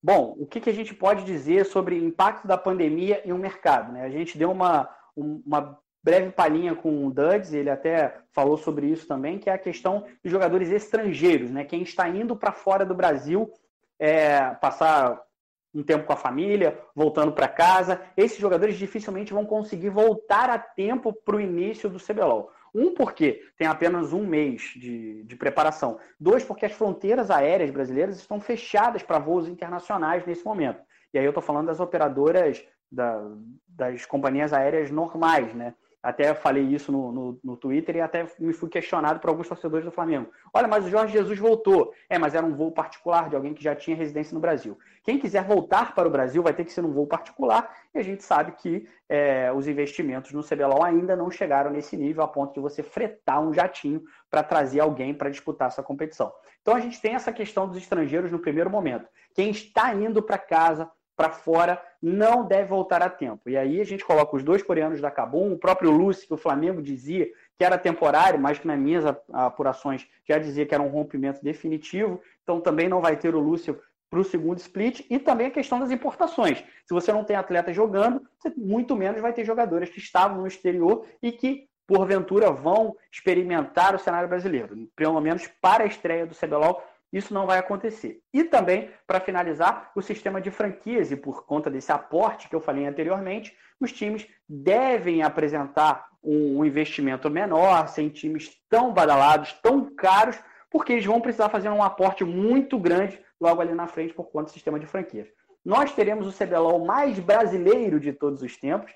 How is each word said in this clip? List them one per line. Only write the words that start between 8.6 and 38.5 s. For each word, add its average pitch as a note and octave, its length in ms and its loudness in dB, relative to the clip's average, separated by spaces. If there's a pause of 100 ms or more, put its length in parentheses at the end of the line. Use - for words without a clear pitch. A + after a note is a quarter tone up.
isso D#3+ 200 -2
também, D3 320 -6
que G3 100 -4
é F#3+ 40 2
a F#3 40 -2
questão F#3+ 480 -4 (160)
dos F#3 80 -8
jogadores F3+ 420 2
estrangeiros, F3 800 0
né? C#3 140 -6
Quem E3+ 200 -6
está F3+ 260 -2
indo A3 260 -4
pra G#3+ 160 -2
fora G3 340 0
do F#3 80 -4
Brasil, F3 560 0 (480)
é, D3+ 580 4
passar C#3+ 680 2 (520)
um D3 80 -6
tempo D3+ 240 0
com D3+ 80 0
a C#3 40 -2
família, E3 600 0 (160)
voltando D3+ 380 2
pra C3+ 160 0
casa, F3+ 540 4 (160)
esses A3+ 200 2
jogadores G3 400 2
dificilmente G3 560 -8
vão G#3 120 -2
conseguir G#3 440 -4
voltar G#3+ 600 2
a A#3 100 0
tempo A3 540 -4
pro G#3 260 -4
início G3+ 500 -4
do F#3 80 -10
C G#3 160 -8
B G#3 60 -4
L E3+ 120 4
O. G#2+ 180 -2 (260)
Um, D4 200 2
porque D3+ 440 0 (160)
tem D#3+ 120 -2
apenas D#3+ 460 0
um G3+ 120 -2
mês D3+ 500 -2
de, A2+ 500 -12
de A#2+ 100 -20
preparação. C#3+ 640 -2 (200)
Dois, F#3 240 4
porque G#3+ 220 -6
as G3+ 60 -2
fronteiras G#3 580 -2
aéreas D#3+ 400 2
brasileiras C#3 480 -4
estão G#3 240 -10
fechadas A3+ 640 -2
pra D#3+ 160 0
voos E3 280 -2
internacionais F3 800 -4
nesse E3+ 180 -8
momento. F3 380 -4 (320)
E C#3 60 2
aí C3+ 60 2
eu D3 80 2
tô E3+ 60 -2
falando D3+ 280 -2
das E3 120 -4
operadoras D3+ 840 0 (260)
da, A#2 300 -4 (460)
das B2+ 400 -8
companhias C#3+ 460 -2
aéreas C#3+ 360 0
normais, D#3+ 640 0
né? A#2+ 220 -10 (260)
Até C#3+ 320 0
falei C#3 300 0
isso C#3+ 280 -2
no, C3 220 -4
no, B2+ 280 -8
no B2+ 140 -10
Twitter D3+ 400 -4
e E3+ 60 -2
até E3 260 -4 (100)
me E3 140 -4